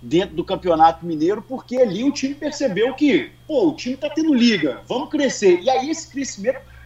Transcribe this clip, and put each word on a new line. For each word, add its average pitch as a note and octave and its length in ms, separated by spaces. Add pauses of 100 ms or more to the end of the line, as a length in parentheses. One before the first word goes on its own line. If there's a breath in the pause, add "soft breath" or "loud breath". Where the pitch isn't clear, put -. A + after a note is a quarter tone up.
dentro D#3 340
do E3+ 80
Campeonato E3 600
Mineiro, E3+ 380
porque B3 340
ali A3+ 260
o C#4 80
time C4+ 220
percebeu C4 640
que, A#3 360 (140)
pô, B3 220
o D3 80
time B3 200
tá D4 140
tendo D#4 240
liga, A3 540
vamos C4+ 240
crescer. G#3 500
E - 80
aí C4 220
esse - 160
crescimento B3 520 (260 soft breath)